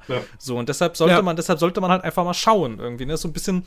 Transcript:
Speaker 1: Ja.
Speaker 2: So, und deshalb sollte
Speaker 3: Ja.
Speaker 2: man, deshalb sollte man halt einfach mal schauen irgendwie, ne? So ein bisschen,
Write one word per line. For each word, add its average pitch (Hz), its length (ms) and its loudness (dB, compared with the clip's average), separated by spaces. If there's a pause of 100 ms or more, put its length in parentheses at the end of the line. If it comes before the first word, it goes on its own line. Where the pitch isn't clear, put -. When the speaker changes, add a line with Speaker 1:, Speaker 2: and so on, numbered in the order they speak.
Speaker 1:
Ja. 127 140 -4 (180)
Speaker 2:
So, 123 180 -6
und 120 120 -4
deshalb 170 280 -2
sollte 170 200 6
Speaker 3:
Ja. 185 60 4
Speaker 2:
man, 180 120 0
deshalb 170 240 -2
sollte 180 220 0
man 185 100 0
halt 185 140 2
einfach 170 180 -2
mal 175 120 -2
schauen 160 440 2
irgendwie, 120 260 -8
ne? 151 120 -4
So - 100 -6
ein - 60 -4
bisschen, 180 340 -2